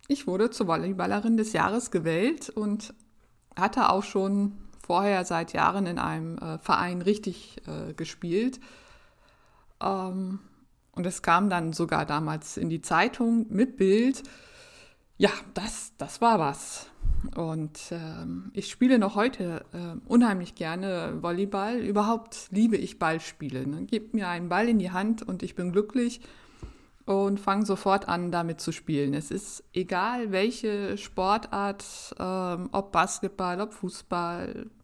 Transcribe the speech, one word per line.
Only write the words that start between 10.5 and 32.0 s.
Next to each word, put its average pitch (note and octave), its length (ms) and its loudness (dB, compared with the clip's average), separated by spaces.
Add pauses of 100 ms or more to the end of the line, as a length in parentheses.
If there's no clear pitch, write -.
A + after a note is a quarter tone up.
und F3 140 -4
es F3+ 160 -6
kam F3+ 280 4
dann E3+ 220 0
sogar D#3+ 340 0
damals D#3 520 -4
in E3+ 120 -2
die D#3+ 120 -4
Zeitung A#3 680 2
mit A#3+ 300 2
Bild. A3 460 4 (960)
Ja, G3+ 120 6 (240)
das, - 420 -8
das - 240 -8
war A#3 160 6
was. - 540 -4 (440)
Und, D#3+ 440 -6 (100)
ähm, E3+ 640 -10
ich - 160 -6
spiele B3 300 4
noch G3+ 160 2
heute, G3+ 580 -2
äh, E3+ 240 -10 (100)
unheimlich G#3+ 460 4
gerne F3 720 -4
Volleyball. G3 560 -2
Überhaupt G#3+ 720 0
liebe G#3+ 260 4
ich - 220 -4
Ballspiele, D3+ 640 -4
ne? D#3 200 -4
Gebt G#3+ 280 -4
mir G3+ 140 0
einen F3 200 -4
Ball G3 220 4
in A3+ 80 6
die F3+ 140 0
Hand G#3 320 0
und F#3 180 -6
ich - 140 -8
bin F3+ 160 -4
glücklich A#3+ 500 2 (840)
und G3 320 2
fang G3+ 260 2
sofort G3 420 2
an, F3 240 -2
damit E3+ 300 -2
zu E3 100 -4
spielen. C#3+ 440 0
Es D3+ 160 -4
ist - 320 -8 (100)
egal, G3 580 -2
welche G3+ 680 0
Sportart, G3+ 1200 -2